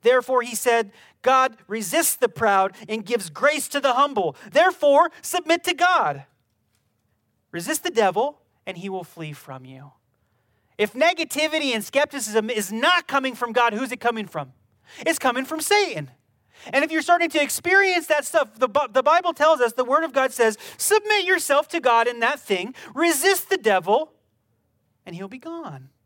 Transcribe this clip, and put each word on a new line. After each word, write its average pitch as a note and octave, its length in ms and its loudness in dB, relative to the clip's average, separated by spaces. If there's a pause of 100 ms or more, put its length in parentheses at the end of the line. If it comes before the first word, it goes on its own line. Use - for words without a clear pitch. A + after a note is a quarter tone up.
Therefore, B3+ 400 2
he A#3 120 -10
said, A3+ 380 0 (300)
'God C4 340 2 (120)
resists A3 480 -2
the A#3+ 120 0
proud G3 480 0 (140)
and A3 160 -8
gives G#3 240 -4
grace C#4 400 -2
to C#4+ 100 -4
the C4+ 140 0
humble.' A#3 420 0 (160)
Therefore, D#4+ 580 4 (120)
submit E4+ 420 -2
to F4 100 -4
God. C4 520 0 (1300)
Resist F3 320 -6
the F4+ 60 -4
devil, A3+ 520 0 (240)
and F#3 120 -12
he F#3+ 120 -12
will F#3 160 -10
flee D#3 260 -14
from C3+ 320 -16
you." C3 300 -20 (840)
If G#3 160 -2
negativity D#4 800 -2
and G#3+ 100 -4
skepticism A3+ 680 -2
is G#3 220 -6
not E4 360 0
coming C4 280 -2
from A#3+ 180 -6
God, A#3+ 200 2
who's A3+ 180 -6
it B3 100 -10
coming A3+ 260 -2
from? C#3 260 -10 (520)
It's D#4+ 140 -2
coming C4 260 -2
from D#4+ 160 -8
Satan. D4+ 500 0 (560)
And C4+ 160 0
if D#4 80 -4
you're D#4+ 100 -2
starting E4+ 280 2
to D#4 120 0
experience F4+ 680 0
that D4+ 180 0
stuff, C#4 300 -2
the B3+ 120 -2
Bi-, C4+ 200 0
the A#3 160 0
Bible E4+ 300 2
tells D4+ 280 2
us, A#3 120 0
the B3+ 120 -2
Word C#4+ 180 0
of D4 100 -6
God C4 200 0
says, A3 240 2 (200)
"Submit G#4 480 2
yourself D#4+ 440 2
to E4+ 100 -4
God A#3 280 4
in A#3+ 140 -6
that C4+ 180 -2
thing, G3+ 340 -4 (220)
resist E4 540 0
the F#4+ 80 0
devil, G#3 560 0 (920)
and F3 100 -14
he'll F#3+ 120 -12
be A3+ 100 -16
gone." B3 520 -16 (160)